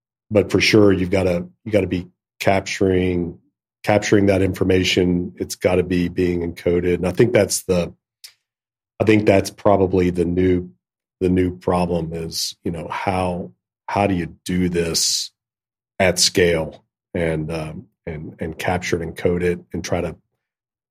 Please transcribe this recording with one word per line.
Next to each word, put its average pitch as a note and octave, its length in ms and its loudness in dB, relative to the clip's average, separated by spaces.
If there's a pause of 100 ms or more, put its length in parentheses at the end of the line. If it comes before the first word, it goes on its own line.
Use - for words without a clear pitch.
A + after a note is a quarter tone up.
(300)
but G2+ 200 2
for F#2 120 2
sure, G#2 300 6
you've F2+ 180 0
gotta, F2+ 360 0 (180)
you G#2+ 60 -10
gotta G2 160 2
be F2 220 -4 (320)
capturing, F#2 1000 0 (440)
capturing G#2 440 4
that F#2+ 160 2
information. F#2 920 0
It's - 200 -10
gotta F#2 260 2
be F2+ 260 -2
being F2 320 -2
encoded. F2 540 -2
And F2 120 -4
I F2+ 60 -2
think A#2+ 220 2
that's G#2 300 0
the, F2 300 -2 (1040)
I - 60 -2
think G#2+ 220 4
that's G2 240 4
probably F#2+ 580 2
the F2 160 0
new F2+ 460 0 (540)
the F2+ 60 2
new F#2 260 0
problem F2 560 -2
is, E2 420 -8 (100)
you F#2+ 60 -4
know, D#2+ 180 -8
how, F#2 640 -4 (380)
how G2+ 180 0
do G2 80 0
you E2+ 120 -2 (180)
do F2+ 240 0
this E2+ 640 -2 (680)
at F2+ 200 2
scale E2 680 0 (300)
and, D#2+ 360 -2
um, D#2 360 -10 (180)
and, D#2+ 360 -12
and D#2+ 180 -8
capture F2+ 380 -4
it D#2+ 60 -6
and E2 140 -10
code F2 260 -2
it F2 160 -2 (140)
and E2+ 100 -8
try F2 200 -4
to, - 120 -8 (760)